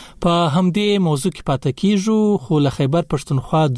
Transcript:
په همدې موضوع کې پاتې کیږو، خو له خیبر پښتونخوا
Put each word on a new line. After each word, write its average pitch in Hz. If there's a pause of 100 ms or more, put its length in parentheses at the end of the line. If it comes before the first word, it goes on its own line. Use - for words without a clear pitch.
(200)
په 170
همدې 202
موضوع 160
کې -
پاتې 131 (100)
کیږو، 208
خو 156
له 143
خیبر 147
پښتونخوا 156 (160)